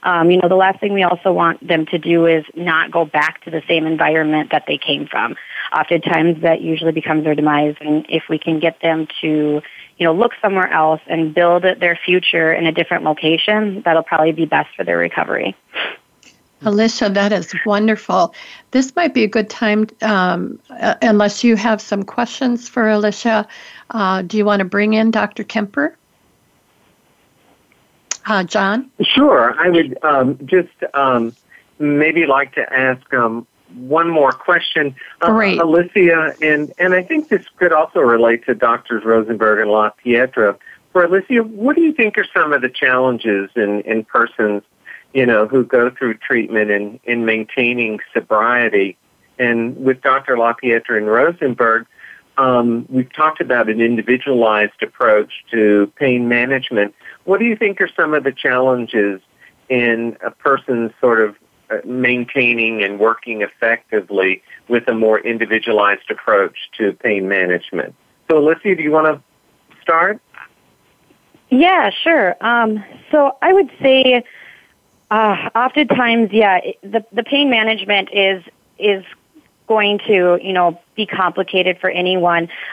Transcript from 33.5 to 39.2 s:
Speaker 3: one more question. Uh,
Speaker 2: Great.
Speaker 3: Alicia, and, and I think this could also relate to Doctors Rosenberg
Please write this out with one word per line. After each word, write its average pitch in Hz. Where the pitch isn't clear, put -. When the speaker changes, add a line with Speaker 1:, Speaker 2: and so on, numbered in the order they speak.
Speaker 3:
one 151
more 147
question. 156
Uh, 170
Speaker 2:
Great. 202
Speaker 3:
Alicia, 170
and, 151
and 180
I 185
think 185
this 190
could 175
also 160
relate 117
to 123
Doctors 117
Rosenberg 110